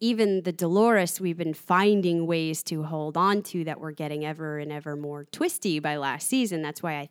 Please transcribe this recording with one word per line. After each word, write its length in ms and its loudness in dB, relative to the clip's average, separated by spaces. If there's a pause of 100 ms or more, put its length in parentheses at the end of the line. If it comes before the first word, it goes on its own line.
even 420 2
the 80 -2
Dolores 720 4
we've 180 0
been 160 -2
finding 720 4
ways 380 0
to 180 -4
hold 340 -4
on 260 4
to 200 -4
that 180 -6
we're 120 -8
getting 320 -4
ever 340 -6
and 140 -6
ever 240 -6
more 340 -8
twisty 480 -2
by 180 -2
last 300 -4
season. 360 0
That's 200 -6
why 120 -2
I 160 -6